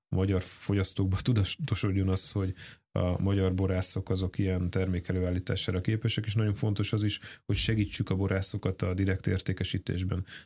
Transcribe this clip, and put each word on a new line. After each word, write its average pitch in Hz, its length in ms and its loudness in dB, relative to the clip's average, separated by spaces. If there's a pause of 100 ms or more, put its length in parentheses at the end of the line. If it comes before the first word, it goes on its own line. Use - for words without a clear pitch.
a - 80 -2
magyar 98 260 2
fogyasztókba 98 760 0
tudatosodjon 101 920 2
az, 92 240 2
hogy 95 220 -2 (380)
a 90 300 0
magyar 95 320 2
borászok 92 560 0
azok 92 280 -2
ilyen 90 320 0
termékelőállítására 92 1120 -2
képesek, 110 460 0
és 104 80 -4
nagyon 107 200 2
fontos 104 380 0
az 104 100 0
is, 104 180 0 (240)
hogy 101 120 0
segítsük 107 540 0
a 95 60 2
borászokat 95 680 0
a 92 120 0
direkt 95 320 0
értékesítésben. 92 1000 -2 (220)